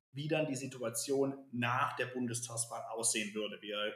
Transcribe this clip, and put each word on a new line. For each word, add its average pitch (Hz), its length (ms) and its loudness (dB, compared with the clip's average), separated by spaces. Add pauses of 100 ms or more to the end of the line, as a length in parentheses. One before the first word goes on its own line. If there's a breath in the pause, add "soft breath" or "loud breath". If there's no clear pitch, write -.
(120)
wie 147 160 -4
dann 156 180 4
die 139 80 0
Situation 131 800 0 (160)
nach 120 460 2
der 123 100 2
Bundestagswahl 117 840 -2
aussehen 110 420 2
würde. 104 260 -2
Wir 104 160 -4 (200)